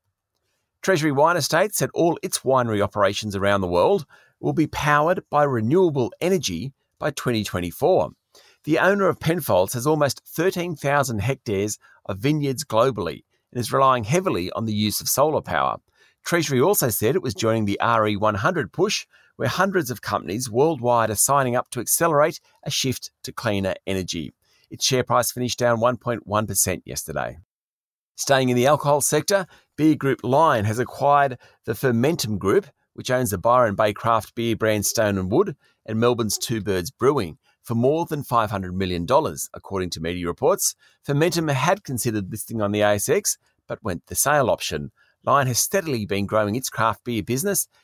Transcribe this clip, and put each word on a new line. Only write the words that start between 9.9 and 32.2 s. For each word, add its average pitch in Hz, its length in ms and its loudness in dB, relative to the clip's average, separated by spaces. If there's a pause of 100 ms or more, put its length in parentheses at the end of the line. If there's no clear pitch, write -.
thirteen 175 520 -4
thousand 139 440 0
hectares 107 580 -2 (280)
of 98 120 -6
vineyards 139 460 -2
globally 98 600 0 (260)
and - 80 -8
is 117 140 -4
relying 131 320 4
heavily 127 480 -2
on 110 140 -4
the 107 80 -2
use 104 260 0
of - 80 -6
solar 143 340 2
power. 67 360 0 (460)
Treasury 151 360 0
also 160 300 2
said 110 260 0
it - 60 0
was 131 120 -4
joining 113 300 0
the 98 160 -2
R 113 260 2
E 107 100 2
one 104 200 0
hundred 147 360 -2
push, - 320 0 (300)
where 120 140 -4
hundreds 180 420 0
of 107 120 -10
companies 107 480 -4
worldwide 120 600 2
are 104 60 -2
signing 135 400 0
up - 140 -4
to 123 100 -6
accelerate 156 600 2 (220)
a - 80 -8
shift - 400 -4 (140)
to - 80 -12
cleaner 98 420 -2 (120)
energy. 87 460 -4 (380)
Its - 140 -6
share 127 200 0
price 123 280 0
finished 123 260 -4
down 120 220 2
one 120 160 2
point - 300 -6
one 107 200 -2
percent 92 400 -2
yesterday. 67 520 -8 (800)
Staying 131 320 2
in 123 80 2
the 120 100 2
alcohol 147 340 2
sector, 160 460 0 (300)
beer 151 180 4
group 135 300 0
Lion 135 400 4
has 110 160 0
acquired 139 580 2 (260)
the 123 80 -4
Fermentum 120 640 0